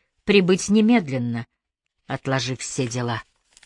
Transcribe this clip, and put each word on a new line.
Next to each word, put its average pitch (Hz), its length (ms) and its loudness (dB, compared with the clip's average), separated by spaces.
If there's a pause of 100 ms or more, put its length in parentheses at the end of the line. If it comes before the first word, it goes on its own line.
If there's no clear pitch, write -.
(240)
прибыть 196 440 4
немедленно, 143 800 0 (600)
отложив 131 540 -4
все - 260 -6
дела. 120 360 -6 (440)